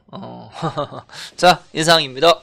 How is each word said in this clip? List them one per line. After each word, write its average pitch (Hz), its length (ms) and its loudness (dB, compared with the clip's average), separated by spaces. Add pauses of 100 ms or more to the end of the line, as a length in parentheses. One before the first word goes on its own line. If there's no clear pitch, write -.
(120)
어. 120 400 -18
<laughs> 147 540 -10 (320)
자, 175 260 4 (100)
이상입니다. 156 680 2